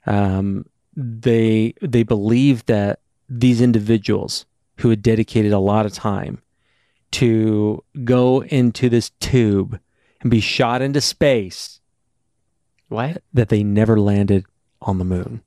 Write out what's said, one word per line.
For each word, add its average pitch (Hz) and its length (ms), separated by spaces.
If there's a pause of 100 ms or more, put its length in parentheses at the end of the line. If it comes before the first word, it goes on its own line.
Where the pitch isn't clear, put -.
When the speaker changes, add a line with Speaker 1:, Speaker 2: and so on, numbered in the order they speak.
Speaker 1:
um, 98 600 (300)
they, 113 840
they 120 220
believe 113 640
that 101 320 (280)
these 120 340
individuals 110 840 (320)
who 120 120
had 107 120
dedicated 110 500
a 101 80
lot 101 260
of 101 80
time - 480 (720)
to 110 720 (200)
go 127 400
into 123 460
this 117 200 (100)
tube 104 600 (420)
and 127 80
be 113 100
shot 120 440
into 139 180
space, - 760 (1120)
Speaker 2:
What? 131 340 (100)
Speaker 1:
that 117 160
they 104 140
never 107 360
landed 101 460 (360)
on 95 180
the 90 60
moon. 92 420